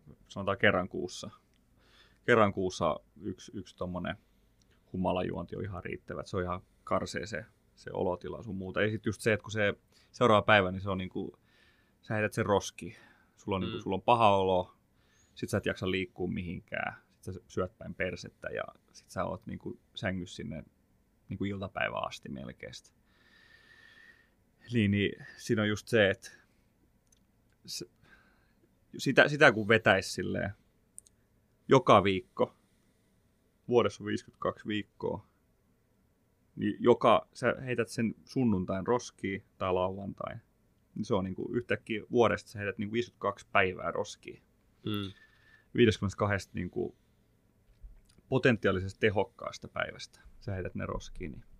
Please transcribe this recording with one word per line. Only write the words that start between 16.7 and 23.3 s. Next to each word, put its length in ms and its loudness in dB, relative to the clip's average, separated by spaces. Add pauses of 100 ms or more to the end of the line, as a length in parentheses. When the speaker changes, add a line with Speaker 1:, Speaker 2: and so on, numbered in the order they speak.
Speaker 1:
sit 120 -10
sä 140 -12
syöt 300 -4
päin 180 -12
persettä 540 -8
ja 140 -6 (300)
sit 160 -20
sä 140 -4
oot 220 -8
niinku 340 -12 (160)
sängyssä 400 -4
sinne 280 -10 (680)
niinku 160 -4
iltapäivään 600 -4
asti 220 -14
melkein 440 -12
sit. 200 -20 (1800)